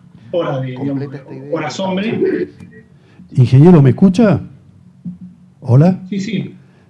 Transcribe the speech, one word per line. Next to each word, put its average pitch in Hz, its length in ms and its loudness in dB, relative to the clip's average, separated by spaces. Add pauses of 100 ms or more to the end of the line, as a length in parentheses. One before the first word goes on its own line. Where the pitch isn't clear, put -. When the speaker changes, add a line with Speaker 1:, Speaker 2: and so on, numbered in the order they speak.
(320)
Speaker 1:
horas 156 280 -4
de, 131 80 -8
digamos, 131 200 -8
Speaker 2:
Completa 139 280 -8
esta 139 180 -18
idea. 135 200 -16
Speaker 1:
horas 160 260 -8
hombre. 190 680 -4 (880)
Speaker 3:
Ingeniero, 139 460 6
¿me 135 100 4
escucha? 190 500 2 (1200)
¿Hola? 147 500 2
Speaker 1:
Sí, 202 100 -6
sí. 151 340 -8 (360)